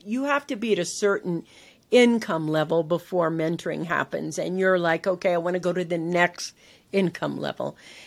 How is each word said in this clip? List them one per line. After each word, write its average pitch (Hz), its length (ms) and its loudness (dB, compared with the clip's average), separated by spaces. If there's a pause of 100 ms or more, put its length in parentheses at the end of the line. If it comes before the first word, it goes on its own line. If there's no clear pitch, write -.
you 247 200 -4
have 285 220 0
to 277 80 -4
be 214 180 0
at 175 60 2
a 170 60 0
certain 185 580 -2 (460)
income 226 580 4
level 156 360 2
before 170 480 0
mentoring 160 540 -2
happens. 156 540 -4
And 170 200 -4
you're 185 200 4
like, 165 280 0
Okay, 180 260 0
I 175 40 2
wanna 180 220 0
go 175 140 -2
to 180 100 -2
the 170 140 -2
next 175 560 0 (380)
income 165 480 -2
level. - 360 -6 (320)